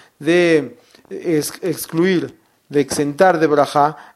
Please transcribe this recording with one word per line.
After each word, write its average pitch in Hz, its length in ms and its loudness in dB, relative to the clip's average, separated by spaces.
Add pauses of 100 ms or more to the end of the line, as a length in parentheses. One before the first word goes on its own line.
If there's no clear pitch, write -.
(200)
de 165 580 0 (320)
ex-, 160 520 -4
excluir, 165 760 -2 (300)
de 143 140 0
exentar 151 580 0
de 160 80 2
braja 147 480 0 (200)